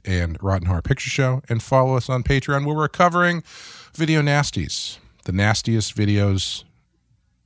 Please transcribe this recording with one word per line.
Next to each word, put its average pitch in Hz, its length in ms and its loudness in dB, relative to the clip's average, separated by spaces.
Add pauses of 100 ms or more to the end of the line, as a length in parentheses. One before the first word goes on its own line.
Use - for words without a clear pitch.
and 87 360 -2
Rotten 95 280 0
Horror 87 140 0
Picture - 280 -2
Show, 127 380 0
and 113 120 -2
follow 131 360 2
us 120 120 -2
on 127 140 -2
Patreon, 139 420 0
where 151 120 -2
we're 151 120 0
covering 175 540 2 (500)
Video 160 300 2
Nasties, - 760 -2 (260)
the 90 80 -4
nastiest 104 640 0
videos 101 680 0 (840)